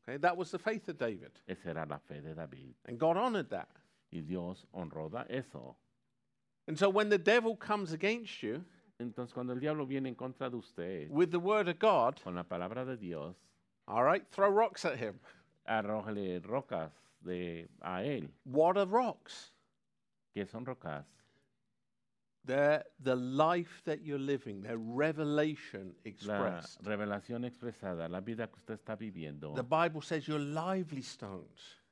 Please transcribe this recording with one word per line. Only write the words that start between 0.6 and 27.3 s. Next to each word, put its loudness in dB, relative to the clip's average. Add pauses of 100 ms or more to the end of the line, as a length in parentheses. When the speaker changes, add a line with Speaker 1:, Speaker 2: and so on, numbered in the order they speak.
Speaker 1:
of -6
David. -4 (160)
Speaker 2:
Esa -8
era -4
la -8
fe -14
de -10
David. -12 (120)
Speaker 1:
And -8
God 4
honored 0
that. -6 (420)
Speaker 2:
Y -6
Dios -6
honró -6
da-, -6
eso. -8 (920)
Speaker 1:
And -6
so 6
when 4
the 8
devil 6
comes -2
against -2
you -2 (340)
Speaker 2:
Entonces, -6
cuando -4
el -4
diablo 0
viene -2
en -6
contra -6
de -6
usted -6
Speaker 1:
with 6
the 2
word 4
of 0
God, 6
Speaker 2:
con -4
la -2
palabra -4
de -6
Dios, -6 (540)
Speaker 1:
all 4
right, 4
throw 4
rocks 4
at 2
him. -4 (500)
Speaker 2:
arrójale 0
rocas -4 (300)
de, -6 (140)
a -4
él. -4 (160)
Speaker 1:
What 4
are 4
rocks? -2 (840)
Speaker 2:
¿Qué -2
son -10
rocas? -8 (1400)
Speaker 1:
They're 4 (140)
the 2
life 2
that -2
you're -4
living, -2
they're -4
revelation 0 (100)
Speaker 2:
La -8
Speaker 1:
expressed. -2
Speaker 2:
revelación -4